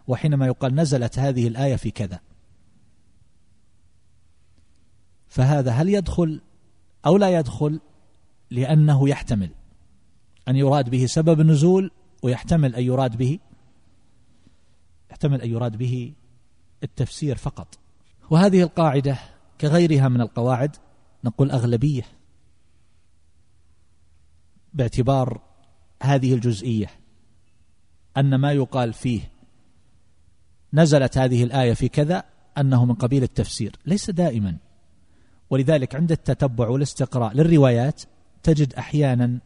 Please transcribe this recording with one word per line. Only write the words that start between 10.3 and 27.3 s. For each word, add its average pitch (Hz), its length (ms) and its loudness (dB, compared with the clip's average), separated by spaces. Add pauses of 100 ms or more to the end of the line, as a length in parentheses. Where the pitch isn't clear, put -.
أن 131 80 0
يراد 139 340 2
به 127 160 0
سبب 160 340 2
النزول، 165 500 4 (320)
ويحتمل 131 520 0
أن 123 80 -4
يراد 123 340 -2
به، 131 220 -2 (1700)
يحتمل 139 320 -2
أن 117 80 -4
يراد 117 260 -4
به 123 380 -6 (680)
التفسير 143 540 -6
فقط. - 420 -12 (520)
وهذه 185 320 4
القاعدة 139 560 0 (420)
كغيرها 151 480 4
من 123 120 2
القواعد 120 560 -2 (480)
نقول 139 260 0
أغلبية، 120 520 0 (2750)
باعتبار 123 640 -2 (640)
هذه 131 320 2
الجزئية 110 560 -2 (1300)